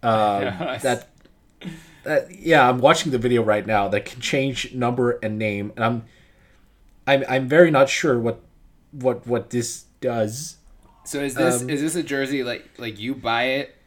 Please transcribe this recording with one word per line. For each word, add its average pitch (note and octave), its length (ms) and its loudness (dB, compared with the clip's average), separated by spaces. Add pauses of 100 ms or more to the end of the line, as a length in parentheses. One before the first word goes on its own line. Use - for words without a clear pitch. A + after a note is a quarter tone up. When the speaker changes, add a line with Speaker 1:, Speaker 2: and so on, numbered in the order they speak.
Speaker 1:
um, G#2+ 400 2
Speaker 2:
<laughs> - 0 -
Yes. B2+ 400 -6
Speaker 1:
that, C3+ 260 -2 (960)
that, D3 300 -2
yeah, D3+ 340 6
I'm B2+ 100 2
watching D3 340 4
the B2+ 60 0
video A#2+ 240 2
right G#2 240 2
now, G#2 220 2
that G#2 160 -2
can - 160 -16
change C3+ 540 -4
number B2 380 0 (100)
and G#2+ 160 -4
name, G#2 380 -2
and A2+ 80 -2
I'm, A#2 200 -2 (1000)
I'm, C#3 220 2
I'm C3 200 0
very E3 220 6
not C#3 180 6
sure C3+ 300 0
what, A2+ 220 -4 (500)
what, B2+ 380 -4
what A#2 220 -4
this - 340 -6 (160)
does. A#2 560 -4 (480)
Speaker 2:
So C#3+ 160 -8
is C#3 160 -6
this, B2 260 0
Speaker 1:
Um, B2+ 80 -6
Speaker 2:
is D3 100 -2
this D#3 140 -4
a F3 80 -4
jersey, C3+ 400 -4
like, A#2+ 260 -8 (100)
like, A2+ 200 -10
you A#2+ 160 -6
buy A#2 300 -2
it C3 320 -4 (100)